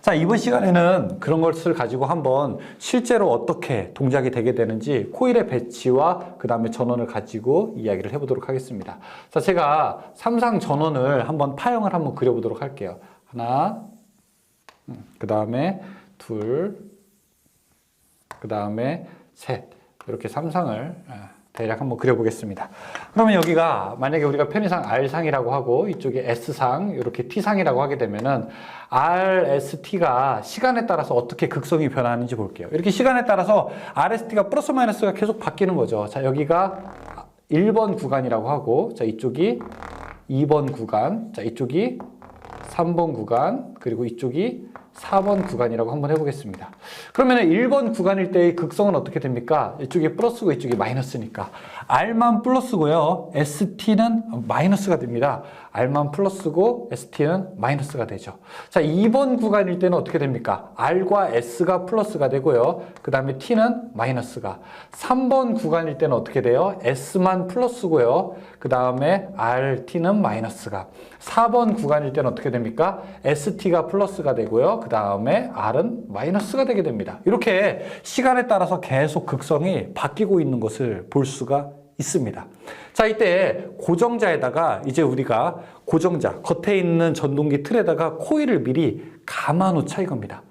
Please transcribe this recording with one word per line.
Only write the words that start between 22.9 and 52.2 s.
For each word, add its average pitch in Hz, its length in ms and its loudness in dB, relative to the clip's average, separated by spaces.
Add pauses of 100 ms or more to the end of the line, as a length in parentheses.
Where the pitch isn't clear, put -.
그러면 220 220 4
여기가 156 640 2
만약에 143 240 0
우리가 143 260 2
편의상 196 360 -2
R상이라고 131 680 0
하고 135 360 0
이쪽에 131 360 -4
S상, 131 680 -2
이렇게 123 360 -6
T상이라고 185 560 0
하게 139 160 -2
되면은 117 480 -2 (440)
알에스티가 143 1500 2
시간에 233 440 0
따라서 151 300 0
어떻게 - 320 -2
극성이 151 400 0
변하는지 123 480 -2
볼게요. 95 340 -8
이렇게 170 220 0
시간에 247 320 4
따라서 196 460 4 (240)
알에스티가 208 560 0
플러스 294 200 0
마이너스가 226 440 2
계속 220 260 -2
바뀌는 185 340 0
거죠. 110 320 0
자, 135 180 -6
여기가 165 1040 -2 (220)
일 190 240 4
번 202 240 2
구간이라고 127 520 -2
하고, 135 460 0
자, - 80 -6
이쪽이 156 560 -2 (680)
이 139 180 2
번 143 240 2
구간, 117 640 -2
자, 104 100 -10
이쪽이 143 560 -2 (720)
삼 170 260 -2
번 165 200 2
구간, 123 640 -2
그리고 117 240 -4
이쪽이 139 640 -4 (260)
사 - 260 0
번 196 260 0
구간이라고 117 460 0
한번 143 180 -2
해보겠습니다. 135 600 -4 (420)
그러면은 247 400 4
일 233 160 4
번 233 240 2
구간일 190 400 0
때의 175 240 6
극성은 175 400 2
어떻게 - 240 -2
됩니까? 127 600 0
이쪽이 170 360 0
플러스고 226 340 0
이쪽이 131 240 0
마이너스니까 113 760 -4 (360)
R만 220 560 4